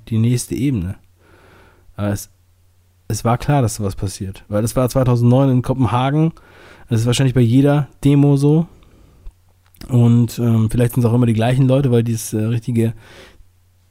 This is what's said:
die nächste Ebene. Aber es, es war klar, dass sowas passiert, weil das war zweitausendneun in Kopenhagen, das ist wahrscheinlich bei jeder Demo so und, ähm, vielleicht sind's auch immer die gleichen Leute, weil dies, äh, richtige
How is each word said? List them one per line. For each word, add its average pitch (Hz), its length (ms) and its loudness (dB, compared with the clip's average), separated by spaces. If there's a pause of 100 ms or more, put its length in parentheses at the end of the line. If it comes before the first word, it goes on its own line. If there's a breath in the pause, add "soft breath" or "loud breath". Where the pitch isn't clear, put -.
die 110 100 -4
nächste 120 380 -2
Ebene. 107 400 -4 (1000 soft breath)
Aber 104 140 -4
es, 104 200 -6 (800)
es 110 160 -8
war 117 140 0
klar, 147 240 0
dass 113 140 -2
sowas 98 200 -6
passiert, 95 540 -10
weil 104 120 -2
das 113 160 -4
war 127 100 0
zweitausendneun 123 640 2
in 127 120 0
Kopenhagen, 131 720 -2 (560 loud breath)
das 110 120 -2
ist 113 40 -2
wahrscheinlich 123 300 0
bei 127 60 2
jeder 139 460 2 (160)
Demo 143 340 4
so 151 300 2 (1200 soft breath)
und, 120 500 2
ähm, 113 300 0
vielleicht 120 240 0
sind's 120 120 0
auch 113 80 2
immer 123 120 2
die 117 80 0
gleichen 127 340 0
Leute, 131 240 2
weil 117 120 2
dies, 117 300 -6
äh, 107 100 -2
richtige 113 500 -2 (960 loud breath)